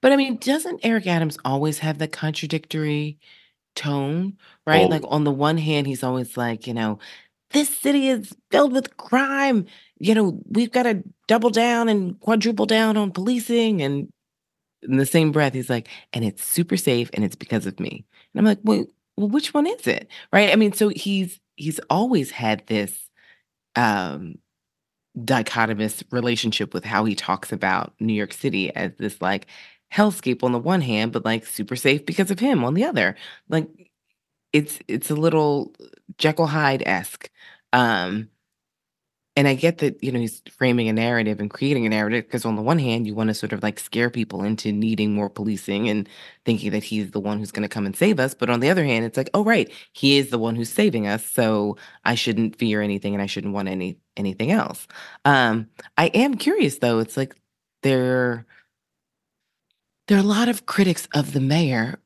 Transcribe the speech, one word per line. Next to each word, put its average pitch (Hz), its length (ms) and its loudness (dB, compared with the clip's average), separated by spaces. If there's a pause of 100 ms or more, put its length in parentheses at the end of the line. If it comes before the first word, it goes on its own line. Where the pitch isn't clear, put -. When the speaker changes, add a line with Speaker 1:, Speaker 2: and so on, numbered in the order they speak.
Speaker 1:
But, 262 120 6
I - 20 6
mean, 269 220 0
doesn't 311 460 -2
Eric 226 240 0
Adams 165 360 0
always 143 360 -2
have 156 180 -4
the 151 100 -4
contradictory 151 1120 -4 (560)
tone, 147 600 -4 (280)
right? 170 240 6
Like, 151 140 0
Speaker 2:
Always. 135 120 -4
Speaker 1:
on 151 100 2
the 143 60 2
one 147 260 2
hand, 151 280 0
he's 135 180 -6
always 127 340 -4
like, 117 300 -4
you 123 60 -6
know, 110 260 -2 (500)
"This 285 200 0
city 277 380 0
is 226 260 -2 (180)
filled 285 220 4
with 262 240 -2
crime. 269 680 2 (340)
You 208 160 4
know, 208 320 2
we've 226 240 0
gotta 240 320 0 (240)
double 226 220 4
down 233 400 2
and 190 300 0
quadruple 214 480 2
down 220 280 4
on 208 160 0
policing." 226 720 0
And 139 280 -2 (760)
in 131 140 2
the 135 100 4
same 160 240 4
breath, 143 240 2
he's 127 140 -6
like, 117 180 -2 (260)
"And 117 100 -2
it's 104 200 -4
super 170 340 -2
safe, 120 360 0
and 107 120 0
it's 92 100 -4
because 107 300 -4
of 98 140 -10
me." - 260 -8 (280)
And - 60 -4
I'm 214 60 4
like, 202 180 4
"Wait, 214 240 0 (300)
well, 202 120 -2
which 277 220 -2
one 294 140 2
is 440 220 -4
it?" - 220 -2 (220)
Right? 202 200 6
I 180 60 6
mean, 208 160 4
so 214 160 2
he's, 190 500 -4 (160)
he's 147 240 -6 (100)
always 196 420 2
had 110 360 -4
this, 104 420 -4 (680)
um, 92 600 0 (800)
dichotomous 113 960 -2
relationship 120 640 -2
with 92 120 -6
how 104 200 0
he 104 100 0
talks - 360 -4
about 95 480 -2
New 110 140 -2
York 104 200 -4
City 98 420 -4
as 92 220 -6
this, 101 240 -6
like, 95 260 -4 (460)
hellscape 196 480 0
on 127 120 0
the 120 60 -2
one 170 200 0
hand, 117 320 0
but, 117 140 -4
like, 113 200 -2
super 107 300 -8
safe 143 300 2
because 185 260 -2
of 185 80 -4
him 226 240 2
on 131 120 0
the 214 100 2
other. 110 280 0 (360)
Like, 160 180 0 (840)
it's, 147 340 0
it's 117 240 -6
a 151 40 0
little 151 580 0 (440)
Jekyll 156 300 2
Hyde-esque. 139 840 -2 (440)
Um, 110 560 2 (1080)
and 143 100 4
I 135 60 4
get 165 260 2
that, 147 240 -2
you 127 80 -4
know, 123 80 -2
he's 113 300 -6
framing 120 400 0
a 110 40 0
narrative 113 460 0
and 104 100 -4
creating 135 360 -2
a 110 40 2
narrative 107 400 0
'cause 123 160 -6
on 110 120 -2
the 107 40 -4
one 147 180 2
hand, 117 280 0
you 104 80 -6
wanna 110 180 0
sort 107 200 -6
of, 101 100 -6
like, 104 160 -4
scare 120 300 -2
people 107 340 -6
into 107 300 -2
needing 107 400 0
more 104 160 -2
policing 104 600 -4
and 104 180 -2 (380)
thinking 104 260 -2
that 104 120 -4
he's 104 280 -6
the 104 80 -4
one 104 200 -4
who's 104 120 -10
gonna 104 180 -4
come 104 160 -6
and 98 100 -6
save 202 240 2
us. 131 140 0
But 123 160 -4
on 120 100 2
the 131 100 2
other 180 140 2
hand, 117 220 0
it's 113 120 -6
like, 135 160 -4
"Oh, 208 100 2
right, 214 280 2 (220)
he 139 240 4
is 135 140 2
the 123 80 0
one 113 180 -2
who's 117 120 -4
saving 127 380 2
us, 104 180 -2
so 107 520 0 (260)
I 120 120 0
shouldn't 113 420 -2
fear 107 240 0
anything 101 320 -2
and 101 80 -2
I 98 40 -2
shouldn't 98 280 -6
want 101 160 -4
any, 92 280 -6 (200)
anything 101 340 -2
else." - 340 -2 (380)
Um, 117 440 4 (300)
I 160 100 4
am 262 280 2
curious, 302 440 0
though. 117 200 2
It's 113 160 -4
like 135 180 -4 (500)
there, 127 640 0 (1600)
there 202 100 6
are 196 40 6
a - 20 4
lot 208 260 2
of 226 160 -4
critics 185 500 2
of 147 160 0
the 143 80 0
mayor 135 680 0